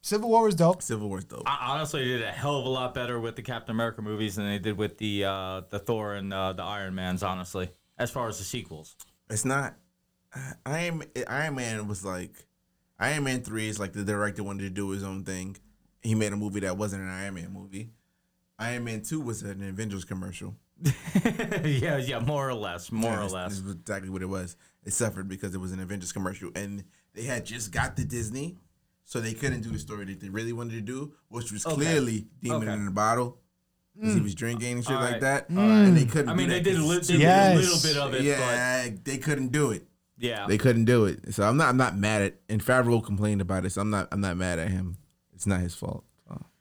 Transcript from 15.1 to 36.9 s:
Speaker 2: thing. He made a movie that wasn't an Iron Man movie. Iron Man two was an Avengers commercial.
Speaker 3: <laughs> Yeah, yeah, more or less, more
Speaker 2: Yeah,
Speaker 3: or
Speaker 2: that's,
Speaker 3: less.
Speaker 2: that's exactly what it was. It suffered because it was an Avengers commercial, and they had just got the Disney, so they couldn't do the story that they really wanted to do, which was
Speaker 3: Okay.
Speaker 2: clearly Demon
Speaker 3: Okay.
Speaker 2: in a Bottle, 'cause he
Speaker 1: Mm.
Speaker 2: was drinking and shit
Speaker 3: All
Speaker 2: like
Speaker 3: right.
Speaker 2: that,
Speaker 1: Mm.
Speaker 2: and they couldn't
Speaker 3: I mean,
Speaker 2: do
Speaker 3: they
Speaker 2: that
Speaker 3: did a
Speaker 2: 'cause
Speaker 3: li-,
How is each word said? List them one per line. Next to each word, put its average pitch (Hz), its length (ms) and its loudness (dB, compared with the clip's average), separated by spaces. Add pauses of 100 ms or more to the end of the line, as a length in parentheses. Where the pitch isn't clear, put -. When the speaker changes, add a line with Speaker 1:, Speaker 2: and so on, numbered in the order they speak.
Speaker 2:
thing. 95 340 -8 (440)
He 110 140 0
made 104 180 2
a - 20 -4
movie 104 260 -4
that 92 160 -2
wasn't 98 260 -4
an 92 60 -8
Iron 95 260 -8
Man 87 180 -10
movie. 98 380 -14 (680)
Iron 120 260 -6
Man 110 200 -6
two 160 180 -6
was 113 220 -6
an 98 180 -8
Avengers 98 420 -6
commercial. 95 520 -10 (280)
Speaker 3:
<laughs> 139 120 2 (680)
Yeah, 147 340 2
yeah, 127 220 -2
more 139 300 0
or 127 60 -2
less, 90 360 -8
more 113 200 0
Speaker 2:
Yeah, 107 60 0
Speaker 3:
or 104 40 -2
Speaker 2:
that's, 95 120 -4
Speaker 3:
less. 92 260 -6
Speaker 2:
that's 95 140 -8
exactly 95 360 -8
what 95 140 -6
it 92 60 -6
was. 92 260 -6 (280)
It 101 100 -6
suffered 98 340 -2
because 95 260 -8
it 95 60 -6
was 92 140 -6
an 92 60 -6
Avengers 92 320 -8
commercial, 95 440 -6
and 101 280 -8 (300)
they 113 100 -10
had 123 220 -6
just 107 260 -10
got 120 240 -2
the 139 100 0
Disney, 131 520 -6 (480)
so - 140 -6
they 113 140 -4
couldn't 127 280 -2
do 110 80 -6
the - 100 -4
story 104 260 -10
that 95 160 -10
they 98 80 -12
really 113 240 -4
wanted 117 200 -6
to 110 80 -8
do, 131 320 -8 (160)
which 113 220 -8
was 104 140 -6
Speaker 3:
Okay. 160 100 0
Speaker 2:
clearly 135 520 2 (140)
Demon 110 260 0
Speaker 3:
Okay. 101 60 -2
Speaker 2:
in 104 140 -2
a 95 40 -2
Bottle, 117 460 2 (600)
'cause 214 140 2
he 185 60 6
Speaker 1:
Mm. - 40 4
Speaker 2:
was 98 120 -2
drinking 117 420 -4
and 120 80 -4
shit 135 100 0
Speaker 3:
All 131 60 0
Speaker 2:
like 123 120 2
Speaker 3:
right. 113 80 -2
Speaker 2:
that, 135 300 0
Speaker 1:
Mm. 208 360 10
Speaker 2:
and 175 100 12
they 139 80 8
couldn't 143 240 2
Speaker 3:
I 156 60 2
mean, 175 120 4
Speaker 2:
do 170 60 4
Speaker 3:
they 180 60 2
Speaker 2:
that 165 40 0
Speaker 3:
did 190 120 4
a 165 40 4
Speaker 2:
'cause 151 100 4
Speaker 3:
li-, 175 80 4